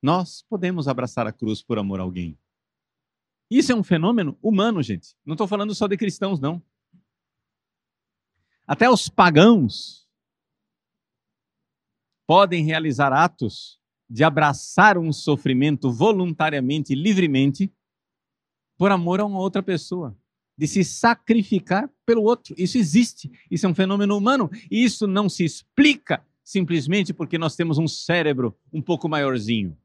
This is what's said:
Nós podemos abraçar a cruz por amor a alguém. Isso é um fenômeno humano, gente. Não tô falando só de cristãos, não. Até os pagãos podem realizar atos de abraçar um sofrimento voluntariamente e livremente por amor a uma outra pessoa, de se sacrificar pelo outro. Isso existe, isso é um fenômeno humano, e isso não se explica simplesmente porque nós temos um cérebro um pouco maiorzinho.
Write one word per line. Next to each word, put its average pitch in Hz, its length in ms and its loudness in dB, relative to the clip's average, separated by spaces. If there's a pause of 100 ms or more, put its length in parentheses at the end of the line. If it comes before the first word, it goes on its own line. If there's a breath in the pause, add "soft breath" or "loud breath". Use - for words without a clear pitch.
Nós 170 400 -2
podemos 180 460 -6
abraçar 123 400 -4
a 107 40 -10
cruz 110 300 -8
por 113 160 -6
amor 98 220 -4
a 92 40 -6
alguém. 90 320 -8 (1120)
Isso 254 240 2
é 247 40 2
um 214 80 -2
fenômeno 180 580 0
humano, 208 400 0
gente. 101 420 -6
Não 156 120 -8
tô 202 120 -4
falando 208 280 -4
só 214 120 -2
de 196 80 -2
cristãos, 196 440 -4
não. 156 200 -4 (2000)
Até 226 240 2
os 233 180 2
pagãos 175 1000 4 (2250)
podem 170 380 4
realizar 151 500 0
atos 143 680 -2 (300)
de 117 140 0
abraçar 156 760 4
um 160 160 -2
sofrimento 139 760 0
voluntariamente 156 1040 -2
e - 20 -2
livremente 156 760 0 (1080)
por 196 140 2
amor 180 280 0
a 208 60 0
uma 202 140 -6
outra 190 240 -4
pessoa, 175 540 -6 (400)
de 151 100 -2
se 190 160 0
sacrificar 226 1040 0 (160)
pelo 233 180 2
outro. 220 340 -2
Isso 180 200 -2
existe, 196 540 0 (180 soft breath)
isso 180 160 -4
é 185 40 2
um 165 60 0
fenômeno 202 420 0
humano, 220 320 0 (200 loud breath)
e 220 140 2
isso 220 240 0
não 196 220 0
se - 140 -2
explica - 840 0 (180)
simplesmente 170 680 -2
porque 165 240 -8
nós 160 180 -4
temos 165 220 -2
um 160 100 0
cérebro 143 680 -2 (140)
um 156 100 -8
pouco 175 260 -4
maiorzinho. 117 760 -2